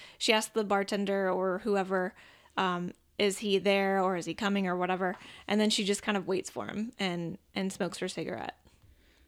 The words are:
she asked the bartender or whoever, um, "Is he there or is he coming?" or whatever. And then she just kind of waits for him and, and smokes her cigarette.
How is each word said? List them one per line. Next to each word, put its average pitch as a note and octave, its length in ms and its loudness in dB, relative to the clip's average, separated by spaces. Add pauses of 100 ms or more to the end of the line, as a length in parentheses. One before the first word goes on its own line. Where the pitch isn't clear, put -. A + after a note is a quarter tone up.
(180)
she - 160 2
asked A3 200 0
the A3 100 0
bartender G3 680 0
or F#3 300 0
whoever, F#3+ 540 0 (440)
um, F3 360 -2 (240)
"Is G3+ 220 2
he G3+ 180 2
there G3 440 4
or F#3 160 2
is D#3+ 80 -4
he E3 80 -6
coming?" G3+ 340 0
or F3+ 80 0
whatever. F3+ 400 0 (320)
And G#3 120 2
then G#3+ 100 6
she A3 160 2
just G3+ 180 0
kind G#3 140 0
of F3+ 100 -2
waits - 220 -2
for G#2 180 -8
him A3 320 -6
and, F3 380 -4 (180)
and F#3+ 160 -2
smokes F3 280 -4
her F#3 100 -4
cigarette. - 480 -6 (720)